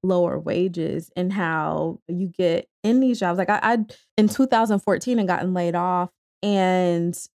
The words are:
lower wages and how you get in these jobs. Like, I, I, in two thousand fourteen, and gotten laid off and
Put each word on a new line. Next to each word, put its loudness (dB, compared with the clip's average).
lower 0
wages -4
and -4
how -4
you -4
get -2
in 2
these 2
jobs. -2
Like, -2
I, 2
I, 2
in 6
two 2
thousand 2
fourteen, 0
and 0
gotten -2
laid -2
off 0
and 2